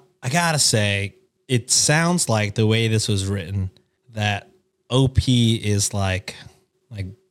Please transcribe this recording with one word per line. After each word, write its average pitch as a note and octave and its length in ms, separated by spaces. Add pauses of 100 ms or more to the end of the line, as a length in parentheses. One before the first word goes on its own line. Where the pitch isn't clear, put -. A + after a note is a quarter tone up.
(220)
I - 80
gotta E3 300
say, G2+ 560 (320)
it A#2+ 240
sounds E3 560
like G#2 280
the A2 120
way A2+ 220
this A2 180
was G2 180
written F#2+ 460 (400)
that G#2 380 (400)
O C3 180
P A#2+ 480
is, G#2 380
like, F#2+ 420 (560)
like, G2+ 140 (260)